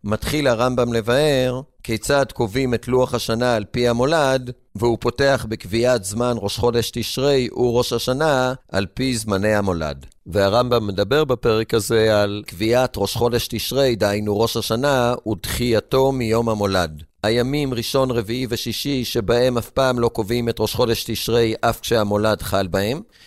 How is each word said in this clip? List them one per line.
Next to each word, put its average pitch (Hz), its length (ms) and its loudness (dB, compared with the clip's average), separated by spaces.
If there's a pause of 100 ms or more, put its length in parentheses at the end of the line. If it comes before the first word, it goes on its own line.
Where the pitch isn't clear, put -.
מתחיל 139 440 -2
הרמב"ם 120 460 2
לבאר 127 680 2 (220)
כיצד 135 500 0
קובעים 123 400 -2
את 110 140 -4
לוח 127 260 2
השנה 117 420 0
על 104 160 -2
פי 120 160 0
המולד, 131 640 2 (240)
והוא 117 260 0
פותח 131 480 0
בקביעת 113 540 0
זמן 117 360 -2
ראש 101 180 -4
חודש 120 360 0
תשרי 131 540 0 (100)
וראש 123 360 2
השנה 127 600 0 (180)
על 98 220 -2
פי 123 240 -2
זמני 107 380 0
המולד. 80 500 -2 (220)
והרמב"ם 107 600 2
מדבר 101 360 0
בפרק 117 500 0
הזה 110 480 4
על 104 240 -2
קביעת 110 520 0
ראש 98 180 -2
חודש 117 320 0
תשרי, 123 480 0
דהיינו 104 440 0
ראש 113 180 0
השנה, 123 560 0 (140)
ודחייתו 120 840 0
מיום 117 380 0
המולד. 92 540 -2 (200)
הימים 127 500 0
ראשון, 131 380 0
רביעי 120 380 -4
ושישי, 120 560 -4
שבהם 123 520 0
אף 110 120 -4
פעם 131 300 0
לא 117 80 4
קובעים 117 420 -2
את - 100 -4
ראש 107 160 -2
חודש 117 320 0
תשרי 113 540 0
אף 117 200 0
כשהמולד 104 600 0
חל 98 260 -2
בהם. 101 340 -2 (260)